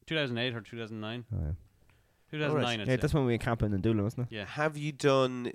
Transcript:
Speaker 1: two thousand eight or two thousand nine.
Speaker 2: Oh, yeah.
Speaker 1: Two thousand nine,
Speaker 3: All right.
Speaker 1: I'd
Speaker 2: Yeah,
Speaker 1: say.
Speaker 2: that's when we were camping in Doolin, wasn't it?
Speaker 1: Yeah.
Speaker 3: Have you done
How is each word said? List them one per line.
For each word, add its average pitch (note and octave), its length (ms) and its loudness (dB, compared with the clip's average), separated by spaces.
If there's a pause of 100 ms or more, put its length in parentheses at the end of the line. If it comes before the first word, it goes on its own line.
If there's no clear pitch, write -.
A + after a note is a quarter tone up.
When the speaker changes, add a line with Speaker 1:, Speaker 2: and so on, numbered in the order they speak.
Speaker 1:
two D#3+ 100 -4
thousand C3 240 0
eight B2 160 0
or A2+ 60 -6
two A#2 160 -12
thousand A2+ 220 -8
nine. A2+ 240 -8 (100)
Speaker 2:
Oh, F#2+ 80 -2
yeah. D2+ 100 -2 (800)
Speaker 1:
Two D#3 100 -6
thousand - 20 -2
nine, D3 80 0
Speaker 3:
All D3+ 80 0
right. A#2+ 240 0
Speaker 1:
I'd G2 60 -2
Speaker 2:
Yeah, C3 80 4
Speaker 1:
say. - 20 -
Speaker 2:
that's C#3+ 160 2
when C#3+ 120 4
we A#2+ 60 4
were A2+ 60 2
camping A2+ 340 0
in G2 80 0
Doolin, A2 240 2
wasn't A#2 260 -4
it? A2+ 60 -12
Speaker 1:
Yeah. G2+ 120 -6
Speaker 3:
Have D3+ 300 -2
you D3 140 -4
done B2+ 640 4